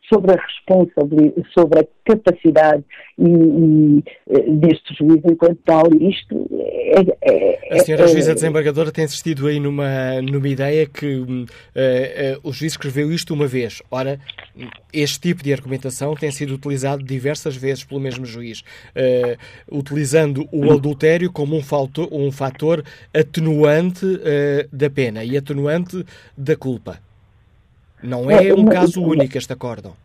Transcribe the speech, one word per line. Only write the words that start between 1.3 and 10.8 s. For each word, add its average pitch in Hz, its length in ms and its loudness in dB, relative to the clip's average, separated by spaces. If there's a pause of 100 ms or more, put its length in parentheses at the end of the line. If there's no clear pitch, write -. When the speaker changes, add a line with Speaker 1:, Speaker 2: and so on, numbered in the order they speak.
Speaker 1:
sobre 160 280 4
a - 60 0 (180)
capacidade 156 800 4 (340)
e, 175 100 4
e, 156 760 6 (260)
eh, 143 220 2
deste 151 420 0
juiz 151 300 4
enquanto 170 400 2
tal. 160 180 4 (180)
Isto - 520 -2
é, - 1200 0
é, - 20 2
Speaker 2:
A - 40 4
senhora 156 240 0
Speaker 1:
é, - 20 2
Speaker 2:
juíza 160 240 4
Speaker 1:
é 160 40 0
Speaker 2:
desembargadora 151 580 -2
tem 160 120 -2
insistido 147 440 -6
aí 147 100 -2
numa, 135 640 -4
numa 139 260 -4
ideia 139 380 -2